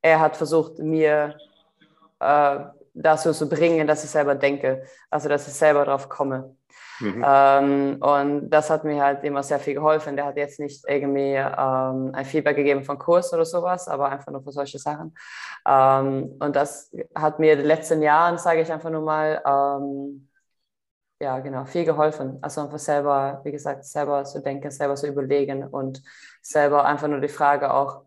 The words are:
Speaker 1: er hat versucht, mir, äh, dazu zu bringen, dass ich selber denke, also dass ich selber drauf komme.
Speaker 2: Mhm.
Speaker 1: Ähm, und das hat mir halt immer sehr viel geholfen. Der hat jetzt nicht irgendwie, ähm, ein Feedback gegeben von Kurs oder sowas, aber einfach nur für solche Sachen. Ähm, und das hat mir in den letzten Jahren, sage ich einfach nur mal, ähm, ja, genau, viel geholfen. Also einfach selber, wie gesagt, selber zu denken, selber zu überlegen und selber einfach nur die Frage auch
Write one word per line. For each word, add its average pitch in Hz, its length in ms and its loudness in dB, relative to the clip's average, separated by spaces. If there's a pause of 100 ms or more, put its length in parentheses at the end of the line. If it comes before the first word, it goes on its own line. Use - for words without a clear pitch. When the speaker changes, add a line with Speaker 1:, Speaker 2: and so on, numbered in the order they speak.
Speaker 1:
er 160 180 6
hat 160 180 2
versucht, 156 420 -2
mir, 151 580 0 (800)
äh, 143 400 2 (340)
dazu 156 400 2
zu 156 160 -2
bringen, 160 380 2
dass 151 180 2
ich - 40 -12
selber 147 260 2
denke, 135 480 0 (260)
also 151 180 -4
dass 143 200 -2
ich 135 60 -16
selber 147 320 4
drauf 139 220 -4
komme. 131 480 -6 (440)
Speaker 2:
Mhm. 107 260 -4
Speaker 1:
Ähm, 139 760 6
und 143 480 0
das 151 200 4
hat 156 160 0
mir 147 180 0
halt 143 220 2
immer 139 180 -4
sehr 139 160 -2
viel 143 140 -6
geholfen. 151 420 0
Der 143 100 -2
hat 143 120 -6
jetzt 143 220 -6
nicht 143 280 -10
irgendwie, 139 480 0
ähm, 131 800 -2
ein 135 120 -6
Feedback 147 300 0
gegeben 139 280 2
von 139 140 -8
Kurs 175 360 0
oder 165 120 2
sowas, 180 440 -4
aber 139 200 -2
einfach 143 220 -10
nur 135 120 -12
für 139 100 -14
solche 139 260 -8
Sachen. 151 340 -10 (540)
Ähm, 135 720 2
und 143 160 -2
das - 360 -4 (240)
hat 156 240 -2
mir 156 140 6
in 143 60 4
den 139 80 0
letzten 160 340 2
Jahren, 165 360 4
sage 165 240 2
ich 160 100 -2
einfach 160 180 -8
nur 160 120 -4
mal, 156 440 -2
ähm, 139 840 -2 (920)
ja, 131 180 -4
genau, 135 260 -8
viel 175 200 -4
geholfen. 151 560 0
Also 147 200 -6
einfach 147 180 -8
selber, 143 640 0
wie 147 80 -8
gesagt, 143 340 -8
selber 143 400 -2
zu 139 160 -12
denken, 139 300 -8
selber 143 240 -2
zu 143 120 -6
überlegen 139 600 -2
und 135 340 -8 (400)
selber 147 440 2
einfach 147 220 0
nur 147 140 -2
die 143 80 -4
Frage 143 440 2
auch 135 340 -2